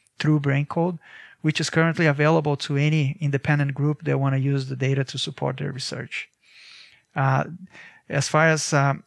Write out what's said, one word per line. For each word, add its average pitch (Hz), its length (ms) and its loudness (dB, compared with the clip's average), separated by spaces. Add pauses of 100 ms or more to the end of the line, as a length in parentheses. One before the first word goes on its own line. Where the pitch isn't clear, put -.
(200)
through 151 220 2
Brain 143 260 0
Code, 170 320 -2 (420)
which 156 180 0
is 160 120 -4
currently 165 340 2
available 151 520 2
to 143 200 -4
any 151 420 2
independent 143 540 0
group 147 300 -2
that 139 160 0
wanna 135 180 0
use 135 320 0
the 135 60 -6
data 135 280 0
to - 140 -8
support 139 400 -6
their 147 140 -6
research. - 580 -10 (840)
Uh, 135 300 2 (600)
as - 220 -2
far 156 200 4
as, 156 220 0
um, 139 360 2